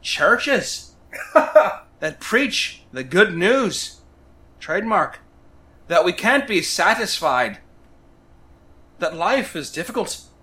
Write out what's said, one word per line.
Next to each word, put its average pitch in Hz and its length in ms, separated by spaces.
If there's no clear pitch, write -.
churches - 920
<laughs> - 220
that - 840
preach - 600
the 127 120
good 175 320
news, 220 640
trademark, 196 640
that 165 160
we 180 80
can't 247 340
be 190 160
satisfied, 165 960
that 165 160
life 202 420
is 147 140
difficult - 520